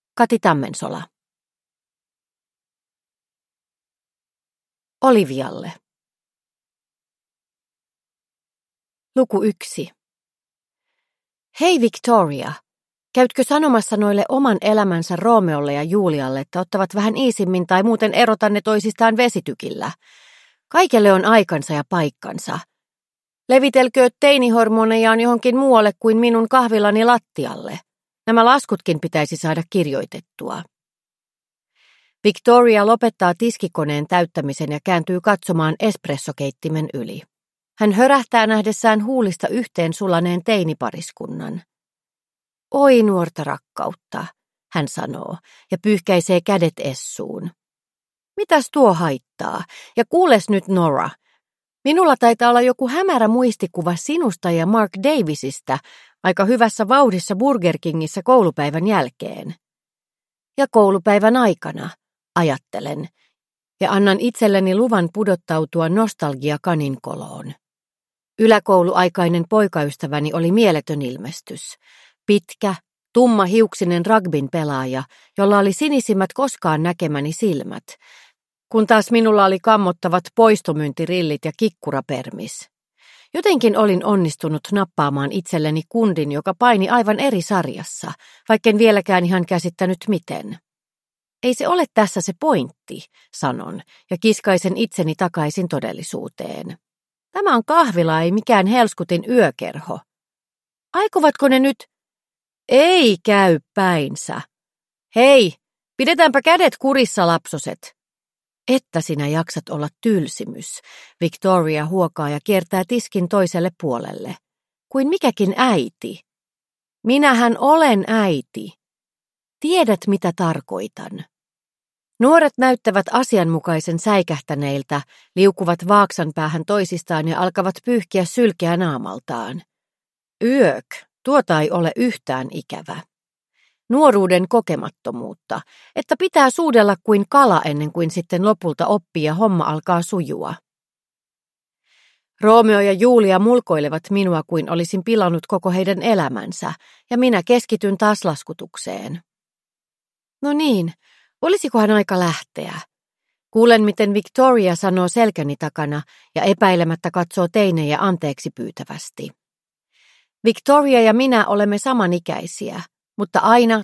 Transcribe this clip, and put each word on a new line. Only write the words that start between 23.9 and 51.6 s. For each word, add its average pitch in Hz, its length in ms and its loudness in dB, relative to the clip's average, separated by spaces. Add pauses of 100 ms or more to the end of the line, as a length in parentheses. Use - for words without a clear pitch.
teinihormonejaan 226 1000 2
johonkin 240 360 0
muualle 233 420 4
kuin 220 180 2
minun 226 320 2
kahvilani 220 560 2
lattialle. - 760 -4 (460)
Nämä 226 180 4
laskutkin 214 560 0
pitäisi 160 360 -4
saada 160 340 -4
kirjoitettua. - 920 -6 (1600)
Victoria 226 600 4
lopettaa 220 520 2
tiskikoneen 160 680 -4
täyttämisen 160 680 -4
ja 147 120 -8
kääntyy 180 360 -2
katsomaan 170 600 -2
espressokeittimen 151 1120 -6
yli. 110 280 -10 (560)
Hän 208 140 2
hörähtää 240 540 2
nähdessään 214 580 0
huulista 226 440 -4
yhteen 180 440 -4
sulaneen 175 520 -2
teinipariskunnan. 170 1160 -6 (1080)
"Oi 269 320 6
nuorta 180 420 0
rakkautta", - 840 -10 (460)
hän 151 160 -4
sanoo - 480 -10 (340)
ja 180 120 -4
pyyhkäisee 185 580 0
kädet 175 380 0
essuun. - 720 -10 (840)
"Mitäs 330 360 0
tuo 247 200 4
haittaa? 160 720 -6 (320)
Ja 233 120 0
kuules 320 400 4
nyt, 196 200 -2
Nora, 160 420 0 (720)